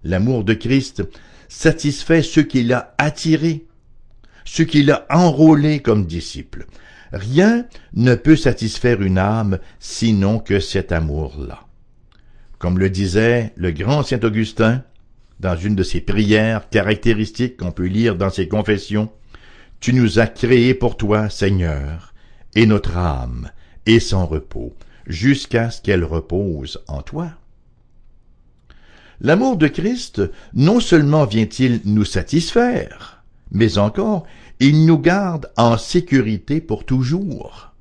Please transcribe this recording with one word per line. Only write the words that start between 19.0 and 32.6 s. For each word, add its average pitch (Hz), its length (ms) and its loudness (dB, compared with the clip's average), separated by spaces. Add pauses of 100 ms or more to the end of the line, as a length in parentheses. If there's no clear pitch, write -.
Tu 123 120 0
nous 120 260 4
as 110 80 4
créés 127 480 2
pour 120 220 -2
toi, 107 340 0
Seigneur, 82 840 -4 (440)
et 113 100 6
notre 101 300 0
âme 64 540 -4 (360)
est 113 140 8
sans 92 260 -2
repos, 80 480 -10 (320)
jusqu'à 117 640 -2
ce - 100 -14
qu'elle 90 240 0
repose 80 840 -6
en 71 140 -10
toi. » 160 280 -10 (1900)
L'amour 220 360 2
de 156 120 2
Christ, 180 540 -4 (320)
non 190 260 4
seulement 151 440 4
vient-il 113 600 0
nous 104 200 2
satisfaire, 170 1200 -2 (260)